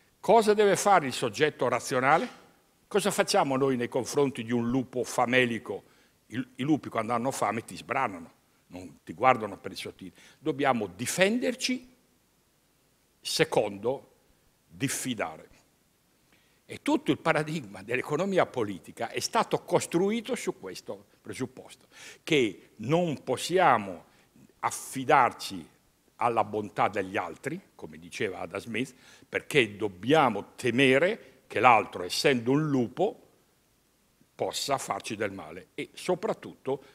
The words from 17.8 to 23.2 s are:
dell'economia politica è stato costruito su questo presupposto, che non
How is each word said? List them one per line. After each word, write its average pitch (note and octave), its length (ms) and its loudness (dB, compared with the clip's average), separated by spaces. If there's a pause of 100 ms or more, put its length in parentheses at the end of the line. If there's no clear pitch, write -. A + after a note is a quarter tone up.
dell'economia D3 640 0
politica G#2+ 640 -6
è - 100 -8
stato - 420 -2
costruito G3 760 -2
su - 220 -6
questo F#2+ 500 -14 (140)
presupposto, - 640 -12 (360)
che B2 540 0
non D3 460 -2